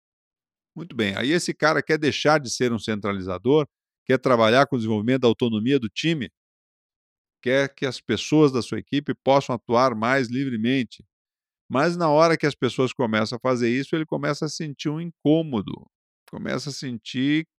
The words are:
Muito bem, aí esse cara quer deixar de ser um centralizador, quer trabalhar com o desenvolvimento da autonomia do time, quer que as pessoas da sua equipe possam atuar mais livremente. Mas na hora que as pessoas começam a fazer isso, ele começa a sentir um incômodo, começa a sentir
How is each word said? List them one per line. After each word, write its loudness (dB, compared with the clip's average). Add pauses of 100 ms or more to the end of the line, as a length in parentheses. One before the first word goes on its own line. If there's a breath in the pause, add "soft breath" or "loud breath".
(760)
Muito -16
bem, -2
aí -2
esse -2
cara 0
quer 0
deixar 2
de -8
ser -2
um -2
centralizador, -2 (380)
quer 4
trabalhar 4
com -2
o -2
desenvolvimento 0
da 4
autonomia 2
do -4
time, -4 (1120)
quer 0
que -4
as -6
pessoas 4
da 0
sua -6
equipe -4 (100)
possam 2
atuar 2
mais 0
livremente. -4 (640)
Mas 0
na 0
hora 4
que -2
as -2
pessoas -2
começam -2
a -12
fazer 0
isso, -2
ele -4
começa -4
a -6
sentir -8
um -4
incômodo, -2 (400)
começa -8
a -10
sentir -4 (120)